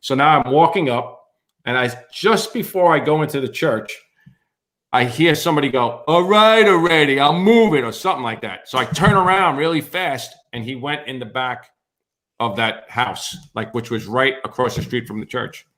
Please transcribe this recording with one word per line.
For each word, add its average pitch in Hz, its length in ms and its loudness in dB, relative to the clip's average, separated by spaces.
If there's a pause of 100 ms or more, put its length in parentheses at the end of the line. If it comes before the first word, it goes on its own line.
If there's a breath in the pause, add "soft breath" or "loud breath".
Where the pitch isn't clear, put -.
So - 140 -4
now 143 260 4
I'm 127 100 -4
walking 160 380 4
up, 123 340 -4 (420)
and 123 120 -4
I, 127 140 0 (220)
just 214 420 -2
before 180 400 2
I 151 40 2
go 151 240 0
into 147 180 -4
the 131 80 -4
church, 113 480 -2 (960 soft breath)
I 123 120 2
hear 151 300 2
somebody 147 340 0
go, 120 400 -2
All 170 160 4
right 214 420 4
already, 165 540 2
I'll 147 180 2
move 214 360 4
it, 135 100 2
or 113 80 -4
something 143 320 -4
like 113 180 -6
that. 95 260 -12
So 131 100 -4
I 127 80 0
turn 170 260 2
around 185 440 2
really 160 240 0
fast, 156 540 -8 (180)
and 120 120 -10
he 127 100 -8
went 143 320 -8
in 131 120 -10
the 120 80 -10
back 123 440 -6 (720)
of 113 160 -2
that 113 340 -4
house, - 460 -6 (180)
like, 110 200 -8
which 120 160 -6
was 110 160 -6
right 131 380 0
across 120 300 -4
the - 80 -6
street 120 240 -8
from 107 140 -12
the 110 60 -12
church. - 400 -10 (120)